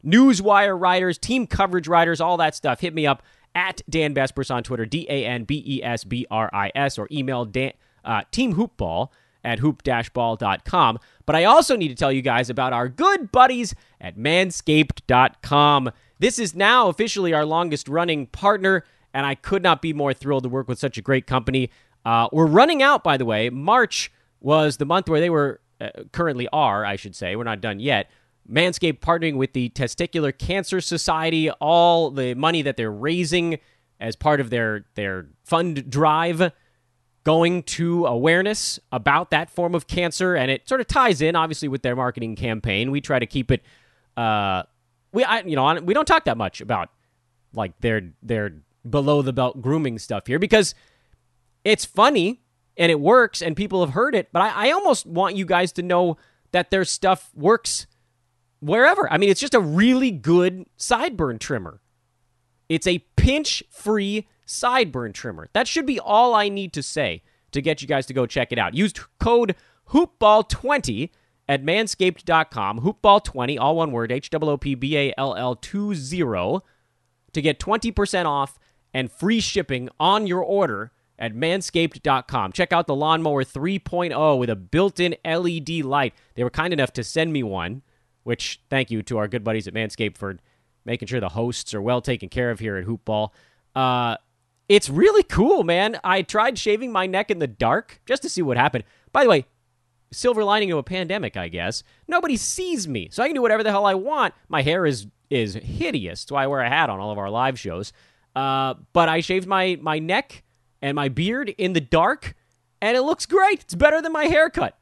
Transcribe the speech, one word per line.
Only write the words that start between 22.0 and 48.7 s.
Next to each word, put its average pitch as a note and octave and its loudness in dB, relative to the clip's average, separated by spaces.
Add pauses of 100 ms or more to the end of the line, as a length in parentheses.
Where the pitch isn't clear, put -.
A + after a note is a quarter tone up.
Uh, A#2 4
we're D#3+ 4
running C4+ 6
out, C#4 4
by D3 2
the B2+ 0
way. A2 0
March F#3+ 0 (280)
was D3+ 2
the D3 -2
month F3+ 0
where D#3+ 2
they E3+ 2
were, D3 0 (180)
uh, A2 -10 (220)
currently C#3 -2
are, G#2+ 2
I G2+ -4
should F#2+ -14
say. F#2 -6
We're A#2 -6
not A2 -6
done G2+ -6
yet. A2+ -2 (420)
Manscaped E3 0
partnering E3 -2
with C3 -4
the B2 -2
Testicular D3 -4
Cancer F#3 -4
Society, D#3+ -2
all E3+ 4
the B2+ -2
money D#3 0
that C3+ -2
they're A2 -4
raising E3 -2 (400)
as A2+ -8
part D3 2
of A#2+ -4
their, A2 -2 (100)
their F#2+ -6 (160)
fund E3 -2
drive D#3+ 2 (720)
going E3+ 2
to E3+ -2
awareness E3 0 (120)
about B2+ 0
that D#3+ 0
form F3 -2
of D#3+ -2
cancer, F3+ -2
and C3 2
it C3+ -2
sort C4 0
of A3 -4
ties A3+ 2
in, D#3+ 2
obviously, D#3+ 0
with C3+ -6
their B2 -2
marketing B2 -4
campaign. A2+ -2
We C#3+ -2
try C3+ 0
to A#2 -4
keep C3+ -2
it, B2+ 0 (540)
uh, G#2 0 (500)
we, A#3 0
I, A3 0
you E3+ -4
know, C#3 4
we F3 -2
don't - 2
talk D#4+ 4
that B2 0
much G#2+ -6
about, G2+ -4 (640)
like, G2 -8
their, G#2+ -2 (120)
their G#2+ -4 (340)